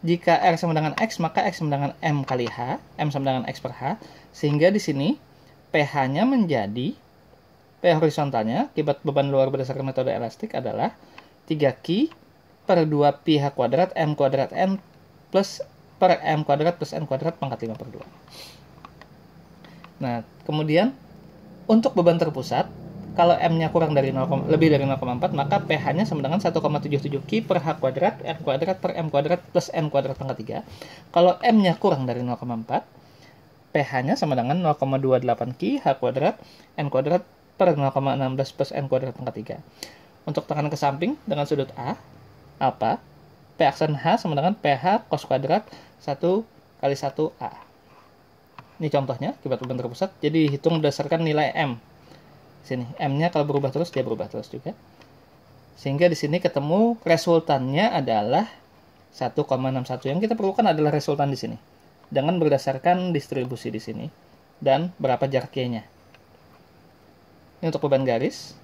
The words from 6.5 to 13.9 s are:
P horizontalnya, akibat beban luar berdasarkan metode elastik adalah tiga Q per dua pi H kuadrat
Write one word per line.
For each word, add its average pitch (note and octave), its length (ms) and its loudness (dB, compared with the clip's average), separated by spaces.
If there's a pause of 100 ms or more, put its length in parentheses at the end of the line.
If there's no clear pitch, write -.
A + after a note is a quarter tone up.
P - 80 -10
horizontalnya, D3 800 2
akibat D3 320 -2
beban C#3+ 320 0
luar C3+ 160 4
berdasarkan C3+ 320 -4
metode C3 320 -2
elastik A#2 400 -8
adalah B2+ 400 -4 (560)
tiga D3 240 2
Q A3+ 400 -2 (560)
per F3 160 6
dua D3 320 4
pi D3+ 240 2
H C#3+ 160 0
kuadrat C3+ 400 2